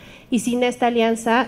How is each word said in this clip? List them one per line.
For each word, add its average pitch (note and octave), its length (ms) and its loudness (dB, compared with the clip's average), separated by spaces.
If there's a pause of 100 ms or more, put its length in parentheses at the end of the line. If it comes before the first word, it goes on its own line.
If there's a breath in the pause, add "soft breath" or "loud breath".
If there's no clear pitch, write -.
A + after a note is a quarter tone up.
(300 loud breath)
Y A#3 100 0
sin B3 220 -2
esta B3 260 0
alianza A3+ 580 0